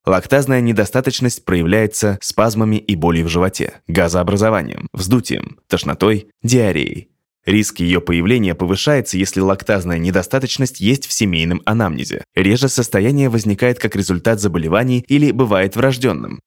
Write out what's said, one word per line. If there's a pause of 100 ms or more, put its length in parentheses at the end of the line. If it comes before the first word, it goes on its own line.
Лактазная
недостаточность
проявляется
спазмами
и
болью
в
животе,
газообразованием,
вздутием, (100)
тошнотой, (120)
диареей. (360)
Риск
ее
появления
повышается,
если
лактазная
недостаточность
есть
в
семейном
анамнезе. (120)
Реже
состояние
возникает
как
результат
заболеваний
или
бывает
врожденным.